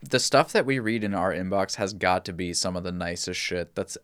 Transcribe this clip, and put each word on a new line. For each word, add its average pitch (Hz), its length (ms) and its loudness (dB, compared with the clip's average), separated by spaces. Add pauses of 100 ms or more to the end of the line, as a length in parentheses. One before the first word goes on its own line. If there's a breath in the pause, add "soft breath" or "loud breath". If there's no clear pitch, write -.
the 131 180 2
stuff - 340 4
that 185 120 4
we 135 140 0
read 110 240 0
in 104 100 0
our 92 200 2
inbox 95 420 0
has 101 180 -2
got 92 320 2
to 101 80 -6
be 87 200 -4
some 92 220 -2
of 90 80 -6
the 90 80 -4
nicest 87 480 -4
shit - 360 -4
that's - 280 -4